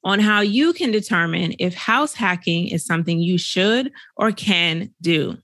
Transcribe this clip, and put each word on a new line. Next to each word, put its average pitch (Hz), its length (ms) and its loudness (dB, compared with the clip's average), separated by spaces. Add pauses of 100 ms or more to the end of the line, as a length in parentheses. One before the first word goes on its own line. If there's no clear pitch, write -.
on 196 160 2
how 214 220 4
you 254 320 2
can 330 180 -2
determine 170 680 0
if 180 140 -2
house 269 400 0
hacking 180 540 -2
is - 180 -4
something 170 340 0
you 175 180 2
should 220 540 0 (240)
or 220 160 0
can 170 580 0 (120)
do. 160 420 0